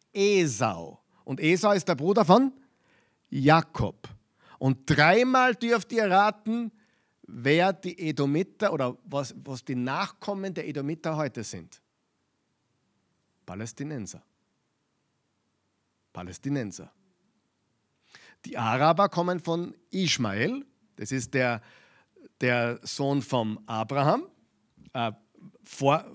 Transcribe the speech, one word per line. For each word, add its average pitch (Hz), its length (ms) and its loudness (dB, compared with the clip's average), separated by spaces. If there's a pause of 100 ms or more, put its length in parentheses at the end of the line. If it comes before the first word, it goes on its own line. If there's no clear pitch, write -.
(140)
Esau. 135 840 0 (240)
Und 135 160 -8
Esau 180 320 4
ist 202 160 0
der 185 80 2
Bruder 185 300 2
von 247 260 8 (800)
Jakob. 143 800 2 (500)
Und 135 280 -2
dreimal 233 680 4
dürft 233 380 -2
ihr 220 180 0
raten, 214 600 2 (520)
wer 151 500 2
die 175 240 -10 (120)
Edomiter 156 640 -2
oder 135 320 -2
was, 139 280 -6 (100)
was 135 200 -12
die 135 120 -6
Nachkommen 185 800 -6
der 156 140 -8
Edomiter 151 480 -6
heute 135 280 -6
sind. - 380 -16 (1600)
Palästinenser. 117 760 -12 (1900)
Palästinenser. 92 800 -8 (1500)
Die - 120 -10
Araber 147 520 2
kommen 175 300 -2
von 170 360 -6 (160)
Ishmael, 147 760 -2 (320)
das 107 140 -10
ist 127 220 -6
der, 123 280 0 (800)
der 120 440 0
Sohn 139 380 -2
von 110 440 -2
Abraham, 139 600 -2 (640)
äh, 117 180 -4 (520)
vor, 139 520 0